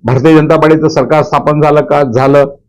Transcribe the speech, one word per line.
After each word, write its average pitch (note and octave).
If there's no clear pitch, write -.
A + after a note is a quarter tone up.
भारतीय C3
जनता D#3
पार्टीचं D#3
सरकार D3
स्थापन D3+
झालं D3+
का? C#3+
झालं. C3+